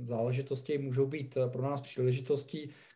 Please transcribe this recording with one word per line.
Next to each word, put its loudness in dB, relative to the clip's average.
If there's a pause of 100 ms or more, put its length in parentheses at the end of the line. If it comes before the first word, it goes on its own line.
záležitosti 0
můžou 2
být, -6
eh, 2
pro -2
nás 0
příležitostí, 0 (260)